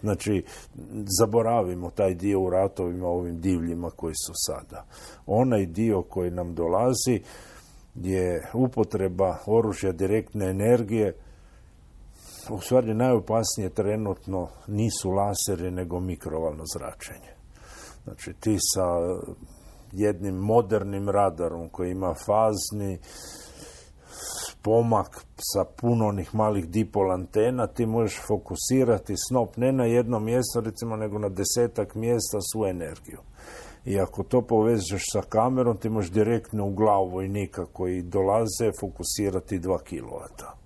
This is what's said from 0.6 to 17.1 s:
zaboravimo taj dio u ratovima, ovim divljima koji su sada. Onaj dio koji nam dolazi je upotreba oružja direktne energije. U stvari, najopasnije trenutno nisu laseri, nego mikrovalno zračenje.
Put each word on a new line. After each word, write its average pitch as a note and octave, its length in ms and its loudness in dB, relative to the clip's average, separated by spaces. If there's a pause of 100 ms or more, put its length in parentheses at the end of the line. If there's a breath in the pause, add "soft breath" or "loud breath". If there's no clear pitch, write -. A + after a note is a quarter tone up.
zaboravimo G#2+ 680 2
taj F#2+ 240 2
dio F#2+ 260 2
u F#2 100 0
ratovima, F2+ 580 0
ovim F2 320 -2
divljima E2+ 500 0
koji D#2+ 240 -6
su - 200 -6
sada. - 500 -6 (420 loud breath)
Onaj A2 400 4
dio F#2+ 360 2
koji F2+ 280 -4
nam F2 240 -6
dolazi G#2+ 680 2 (720 loud breath)
je F2+ 600 -2
upotreba G2 840 0 (100)
oružja G#2 460 2
direktne F#2+ 580 0
energije. G#2+ 640 4 (1400 soft breath)
U G2+ 100 -6
stvari, A#2+ 340 2
najopasnije A2+ 760 2
trenutno G2 760 -2 (180)
nisu G#2 440 0
laseri, F#2+ 600 0
nego F2+ 300 -4
mikrovalno D#2+ 640 -4 (100)
zračenje. - 560 -12 (760 loud breath)